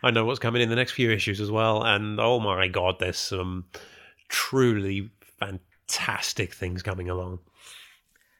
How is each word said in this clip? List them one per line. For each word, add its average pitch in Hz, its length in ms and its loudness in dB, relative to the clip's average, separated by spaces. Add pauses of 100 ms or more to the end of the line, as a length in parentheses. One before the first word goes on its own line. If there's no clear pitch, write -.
I 127 80 4
know 113 140 4
what's 123 140 -2
coming 120 220 2
in 113 80 4
the 113 60 2
next 123 180 0
few 117 180 2
issues 101 280 0
as 104 120 -4
well, 110 320 2
and 107 360 2
oh 120 200 4
my 95 280 0
God, 90 320 0
there's 90 180 -2
some 92 480 -4 (640)
truly 104 840 2 (280)
fantastic - 1120 -4
things 92 280 -6
coming 92 280 -6
along. 90 300 -6 (1000)